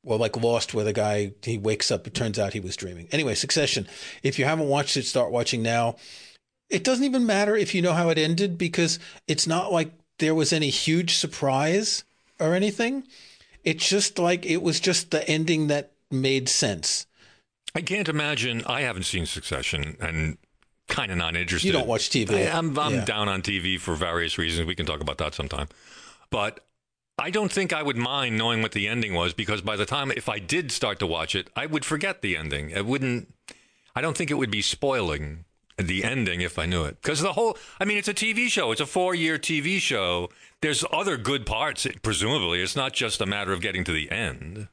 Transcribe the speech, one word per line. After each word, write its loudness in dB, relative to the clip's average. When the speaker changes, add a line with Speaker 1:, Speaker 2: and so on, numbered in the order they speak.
Speaker 1:
or 0
like 0
Lost 2
where 0
the 2
guy, 0
he -2
wakes 0
up, -2
it -14
turns 0
out 0
he -4
was -6
dreaming. -10
Anyway, 0
Succession. 0
If 0
you 4
haven't 2
watched 2
it, 0
start 2
watching 0
now. 2
It 0
doesn't 2
even 2
matter 4
if 2
you 4
know 4
how 4
it 4
ended 2
because 2
it's 2
not 0
like 2
there 4
was 4
any 2
huge 2
surprise 0
or 4
anything. 0
It's 2
just 2
like, 2
it 2
was 2
just 2
the 0
ending 4
that 0
made 2
sense. 0
Speaker 2:
I -2
can't -2
imagine. 0
I 0
haven't -2
seen -2
Succession -4
and -2
kinda -2
not -2
interested. 0
Speaker 1:
You 4
don't 2
watch 0
T 2
V. 0
Speaker 2:
I, 2
I'm, 0
I'm 0
Speaker 1:
Yeah. 0
Speaker 2:
down 0
on -2
T 0
V 0
for -2
various 0
reasons. 0
We -2
can -4
talk -4
about -4
that -2
sometime. -6
But -2
I -4
don't 0
think 0
I 0
would 0
mind 0
knowing 2
what -2
the 0
ending 0
was 0
because -2
by -2
the 0
time, -2
if -4
I -2
did -2
start -2
to 0
watch -2
it, -4
I -4
would -2
forget -2
the 0
ending. -4
It -2
wouldn't, -2
I -2
don't -2
think -4
it 0
would 0
be 0
spoiling -2
the 0
ending 0
if -2
I -2
knew 0
it. -6
'Cause 0
the 0
whole, 2
I 0
mean, 0
it's -2
a -2
T -2
V 0
show. 0
It's -2
a 0
four-year 2
T 0
V 0
show. 0
There's 0
other 0
good 0
parts, -2
presumably. 0
It's -2
not -2
just -2
a 0
matter -2
of 0
getting -2
to -2
the 0
end. -6